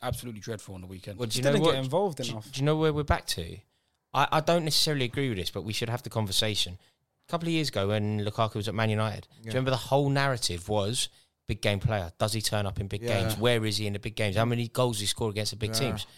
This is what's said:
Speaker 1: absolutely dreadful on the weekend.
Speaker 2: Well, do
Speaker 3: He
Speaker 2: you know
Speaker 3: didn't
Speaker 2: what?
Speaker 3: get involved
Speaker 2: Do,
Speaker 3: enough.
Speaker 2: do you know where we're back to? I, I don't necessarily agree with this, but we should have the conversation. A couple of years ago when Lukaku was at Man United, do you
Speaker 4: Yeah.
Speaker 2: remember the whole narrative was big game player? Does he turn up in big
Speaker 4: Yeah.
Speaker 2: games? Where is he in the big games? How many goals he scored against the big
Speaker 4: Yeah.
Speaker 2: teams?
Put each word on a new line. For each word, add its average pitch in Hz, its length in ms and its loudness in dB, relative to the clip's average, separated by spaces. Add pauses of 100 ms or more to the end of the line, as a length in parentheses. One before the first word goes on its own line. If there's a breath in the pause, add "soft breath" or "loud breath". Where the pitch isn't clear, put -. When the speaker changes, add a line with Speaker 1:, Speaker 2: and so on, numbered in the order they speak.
Speaker 1:
absolutely 117 380 -6
dreadful 104 340 -10
on 92 80 -12
the 92 40 -14
weekend. 95 320 -12
Speaker 2:
Well, 120 100 -2
do 107 40 -2
Speaker 3:
He 123 60 0
Speaker 2:
you 123 60 -2
know 139 80 6
Speaker 3:
didn't 156 120 4
Speaker 2:
what? 165 80 6
Speaker 3:
get 135 120 -2
involved 160 340 0
Speaker 2:
Do, 131 120 -4
Speaker 3:
enough. 113 220 -10
Speaker 2:
do 131 80 -6
you 135 60 2
know 156 100 4
where 156 160 4
we're 147 120 -2
back - 240 0
to? 85 280 -6 (560)
I, 135 200 4
I 156 80 4
don't 170 240 4
necessarily 147 420 2
agree 135 240 0
with 101 80 0
this, 87 120 -2
but 95 120 -6
we 104 100 -4
should 117 160 -2
have 117 140 -2
the 113 80 -10
conversation. 104 680 0 (480 soft breath)
A - 40 -20
couple 170 180 -2
of 170 60 2
years 156 160 2
ago 98 180 2
when 104 360 2
Lukaku 107 320 0
was 104 120 -2
at 98 60 -4
Man 110 160 2
United, 107 400 0
do - 80 -20
you - 60 -20
Speaker 4:
Yeah. 113 80 -10
Speaker 2:
remember 131 180 2
the 131 80 4
whole 139 320 2
narrative 131 580 0
was 104 400 0 (400 soft breath)
big 110 140 -4
game 101 180 2
player? 95 380 0
Does 107 160 0
he 110 80 -2
turn 104 240 0
up 92 120 -4
in 98 80 -4
big 101 160 -6
Speaker 4:
Yeah. 113 200 0
Speaker 2:
games? 101 160 0
Where 117 260 4
is 104 140 0
he 107 80 -2
in 101 80 -2
the 101 40 -6
big 107 160 -8
games? 104 220 0
How 110 80 4
many 117 240 0
goals 123 320 0
he 104 60 -4
scored 107 260 -2
against 104 200 -2
the 104 40 -10
big 107 160 -2
Speaker 4:
Yeah. 110 80 0
Speaker 2:
teams? 110 260 -2 (120)